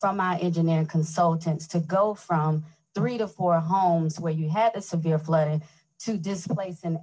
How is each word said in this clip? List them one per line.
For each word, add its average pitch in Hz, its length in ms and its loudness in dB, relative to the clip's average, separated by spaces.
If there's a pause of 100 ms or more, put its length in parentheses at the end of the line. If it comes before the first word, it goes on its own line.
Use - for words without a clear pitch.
from 196 200 0
our 185 200 0
engineering 165 460 2
consultants 165 840 0
to 175 120 -2
go 190 340 2
from 156 500 0 (300)
three 233 240 0
to 214 80 0
four 175 340 2
homes 165 600 2
where 165 120 -2
you 156 160 -2
had 220 260 2
the 202 60 -6
severe 160 380 0
flooding 156 440 2 (360)
to 220 180 -4
displacing 175 880 -4